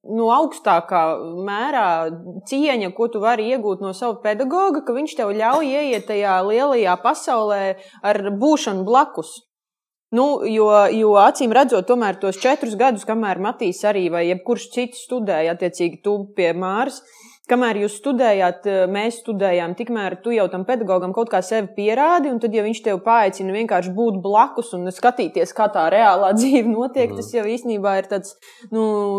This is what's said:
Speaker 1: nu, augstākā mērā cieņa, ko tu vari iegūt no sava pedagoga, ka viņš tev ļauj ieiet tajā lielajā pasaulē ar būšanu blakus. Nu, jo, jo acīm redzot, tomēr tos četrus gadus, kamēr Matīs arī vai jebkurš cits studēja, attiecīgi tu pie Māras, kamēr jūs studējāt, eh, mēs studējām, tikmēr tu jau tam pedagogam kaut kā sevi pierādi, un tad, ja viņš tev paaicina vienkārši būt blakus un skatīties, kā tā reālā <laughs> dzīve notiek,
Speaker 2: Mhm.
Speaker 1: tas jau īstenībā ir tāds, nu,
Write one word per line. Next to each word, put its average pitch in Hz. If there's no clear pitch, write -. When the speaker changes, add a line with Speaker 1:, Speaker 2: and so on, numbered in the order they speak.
Speaker 1:
nu, 226
augstākā 196
mērā 214
cieņa, 247
ko 233
tu 220
vari 226
iegūt 208
no 190
sava 226
pedagoga, 277
ka 240
viņš 302
tev 208
ļauj 262
ieiet 262
tajā 202
lielajā 220
pasaulē 220
ar 208
būšanu 208
blakus. 240
Nu, 269
jo, 220
jo 214
acīm 226
redzot, 240
tomēr 220
tos 190
četrus 254
gadus, 226
kamēr 214
Matīs 208
arī 196
vai 170
jebkurš 185
cits 247
studēja, 175
attiecīgi 175
tu 208
pie 170
Māras, 196
kamēr 240
jūs 208
studējāt, 208
eh, 190
mēs 208
studējām, 180
tikmēr 214
tu 233
jau 208
tam 185
pedagogam 190
kaut 226
kā 185
sevi 208
pierādi, 277
un 233
tad, 226
ja 214
viņš 226
tev 196
paaicina 196
vienkārši 190
būt 220
blakus 226
un 180
skatīties, 247
kā 214
tā 170
reālā 196
<laughs> 220
dzīve 254
notiek, 240
Speaker 2:
Mhm. 101
Speaker 1:
tas -
jau 220
īstenībā 214
ir 190
tāds, 190
nu, 220